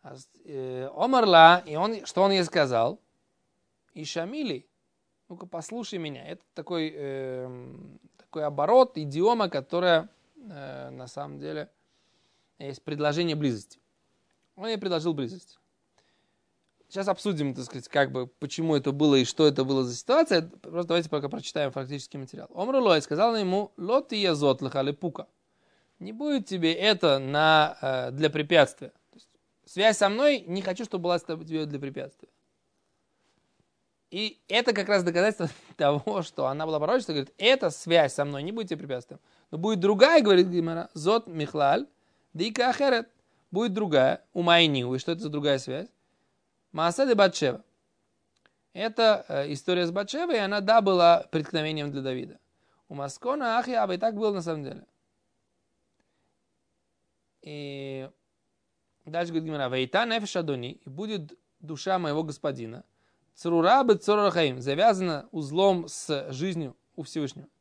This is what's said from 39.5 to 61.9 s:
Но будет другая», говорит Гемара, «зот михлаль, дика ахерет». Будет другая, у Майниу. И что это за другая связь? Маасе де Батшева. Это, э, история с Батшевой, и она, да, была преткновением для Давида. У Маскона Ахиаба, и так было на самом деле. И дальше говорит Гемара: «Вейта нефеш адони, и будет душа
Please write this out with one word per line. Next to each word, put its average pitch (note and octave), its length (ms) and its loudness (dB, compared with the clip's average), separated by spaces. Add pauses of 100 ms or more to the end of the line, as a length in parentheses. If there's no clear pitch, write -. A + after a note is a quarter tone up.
Но D#3+ 80 -8
будет G3+ 220 0
другая», A3+ 420 6
говорит F#3+ 260 6
Гемара, E3+ 460 -4
«зот F#3+ 320 0
михлаль, D#3 600 0 (460)
дика A3 360 -2
ахерет». B3 420 0 (400)
Будет G#3 220 -2
другая, D3+ 520 2 (100)
у F3 80 -4
Майниу. D#3 520 4
И C3 40 -4
что E3+ 140 -6
это E3+ 100 -6
за D3+ 80 -8
другая D3 280 0
связь? C3+ 300 -10 (840)
Маасе E3+ 340 0
де B3 80 4
Батшева. E3+ 480 2 (1120)
Это, A3 540 2
э, D3 240 -4
история F3 340 0
с E3+ 60 -4
Батшевой, C4+ 420 -4
и A3+ 60 2
она, G3+ 200 -2
да, G#3+ 220 4
была F3 480 6
преткновением D#3 600 -4
для C#3 120 -6
Давида. C3 360 -8 (500)
У - 60 -16
Маскона A#3 640 -4
Ахиаба, A3+ 360 -2
и F3 40 -6
так A3 160 -2
было G#3 200 -2
на F#3 80 -6
самом D#3+ 220 -6
деле. - 200 -12 (2500)
И C#3 680 -12 (960)
дальше E3+ 260 -6
говорит D#3+ 160 -2
Гемара: D3 260 -4
«Вейта C3 300 0
нефеш A3 320 -4
адони, C#3+ 480 -6
и - 60 -18
будет F3 480 -10 (220)
душа E3 380 -4